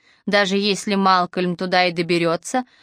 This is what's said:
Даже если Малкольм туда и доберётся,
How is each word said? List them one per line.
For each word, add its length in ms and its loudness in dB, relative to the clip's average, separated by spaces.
Даже 320 2
если 380 -2
Малкольм 600 0
туда 300 0
и 60 0
доберётся, 760 -2